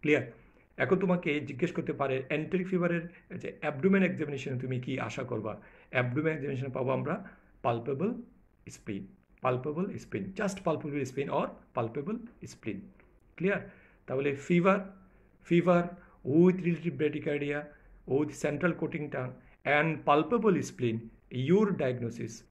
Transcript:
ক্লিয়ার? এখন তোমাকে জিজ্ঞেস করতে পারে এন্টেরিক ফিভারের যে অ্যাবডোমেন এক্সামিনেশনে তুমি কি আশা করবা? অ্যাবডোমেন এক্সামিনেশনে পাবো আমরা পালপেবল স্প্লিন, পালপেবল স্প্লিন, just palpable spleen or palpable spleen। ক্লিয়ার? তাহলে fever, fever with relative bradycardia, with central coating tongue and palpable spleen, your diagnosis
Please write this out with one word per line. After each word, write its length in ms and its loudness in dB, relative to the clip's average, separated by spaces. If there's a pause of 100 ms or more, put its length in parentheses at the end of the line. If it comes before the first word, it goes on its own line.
ক্লিয়ার? 200 4 (600)
এখন 200 4
তোমাকে 260 0 (200)
জিজ্ঞেস 280 -2
করতে 240 -4
পারে 140 0 (220)
এন্টেরিক 340 -2
ফিভারের 320 0 (380)
যে 80 -8 (120)
অ্যাবডোমেন 480 4
এক্সামিনেশনে 540 -4
তুমি 220 -4
কি 80 -4 (160)
আশা 220 -6
করবা? 220 -4 (400)
অ্যাবডোমেন 420 0
এক্সামিনেশনে 420 -6
পাবো 120 0 (100)
আমরা 160 -2 (500)
পালপেবল 440 0 (680)
স্প্লিন, 280 -8 (420)
পালপেবল 400 -2 (180)
স্প্লিন, 220 -6 (140)
just 260 -2
palpable 460 -2
spleen 180 -4 (100)
or 60 0 (300)
palpable 440 -4 (340)
spleen। 260 -8 (580)
ক্লিয়ার? 240 0 (460)
তাহলে 220 0 (180)
fever, 300 6 (720)
fever 320 6 (520)
with 320 8
relative 340 0
bradycardia, 600 0 (540)
with 160 2 (140)
central 380 2
coating 320 -4
tongue 200 -4 (420)
and 140 4 (180)
palpable 480 6 (140)
spleen, 280 0 (520)
your 160 8 (160)
diagnosis 520 -4 (180)